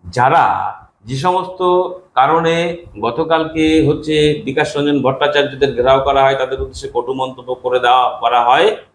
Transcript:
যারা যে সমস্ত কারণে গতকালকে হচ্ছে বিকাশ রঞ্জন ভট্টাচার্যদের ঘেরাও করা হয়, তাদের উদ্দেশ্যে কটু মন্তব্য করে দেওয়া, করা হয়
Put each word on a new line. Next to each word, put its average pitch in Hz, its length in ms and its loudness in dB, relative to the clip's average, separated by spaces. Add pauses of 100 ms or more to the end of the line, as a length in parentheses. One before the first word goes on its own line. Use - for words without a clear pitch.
যারা 127 400 2 (640)
যে 131 80 -6
সমস্ত 180 440 -2 (580)
কারণে 165 360 2 (500)
গতকালকে 160 600 -2 (240)
হচ্ছে 156 260 -2 (320)
বিকাশ 143 280 -2
রঞ্জন 143 300 0
ভট্টাচার্যদের 135 720 0
ঘেরাও 131 300 4
করা 139 180 2
হয়, 135 160 2
তাদের 131 240 -4
উদ্দেশ্যে 135 300 -12
কটু 120 260 -4
মন্তব্য 127 300 -8 (140)
করে 123 200 0
দেওয়া, 123 200 4 (180)
করা 120 260 2
হয় 156 180 4 (280)